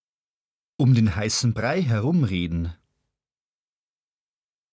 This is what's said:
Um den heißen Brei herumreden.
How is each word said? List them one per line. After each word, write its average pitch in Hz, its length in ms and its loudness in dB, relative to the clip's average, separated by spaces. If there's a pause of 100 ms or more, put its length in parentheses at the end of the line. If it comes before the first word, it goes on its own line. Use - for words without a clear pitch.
(760)
Um 131 180 4
den 110 220 2
heißen 110 380 -2
Brei 135 280 -2
herumreden. 98 960 -2 (2000)